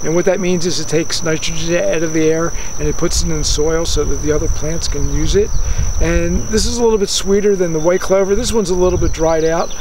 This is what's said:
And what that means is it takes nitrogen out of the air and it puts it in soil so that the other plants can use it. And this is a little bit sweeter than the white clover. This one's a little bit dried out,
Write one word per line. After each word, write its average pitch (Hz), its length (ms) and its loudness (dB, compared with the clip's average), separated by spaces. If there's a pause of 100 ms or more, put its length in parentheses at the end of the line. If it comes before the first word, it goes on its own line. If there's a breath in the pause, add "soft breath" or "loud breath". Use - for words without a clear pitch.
And 156 120 -2
what 175 100 2
that 185 160 0
means 180 240 0
is 165 160 -2
it 147 80 -6
takes 156 340 -2
nitrogen 165 580 -2
out 180 220 0
of 160 80 -4
the 160 180 0
air 165 220 0 (260 loud breath)
and 151 120 0
it 147 80 -2
puts - 260 0
it 175 60 0
in 151 160 0
soil 160 400 0
so - 180 0
that - 180 0
the 151 120 0
other 156 160 0
plants 160 400 0
can 143 260 0
use 151 220 2
it. 208 120 2 (520 loud breath)
And 170 480 2
this 214 160 0
is 240 120 0
a 240 60 0
little 220 140 2
bit 196 120 0
sweeter 202 460 2
than 180 160 -2
the 160 80 0
white 175 220 0
clover. 196 340 2
This 233 160 -2
one's 208 180 0
a 185 60 0
little 180 240 2
bit 165 140 2
dried 160 320 0
out, 165 360 0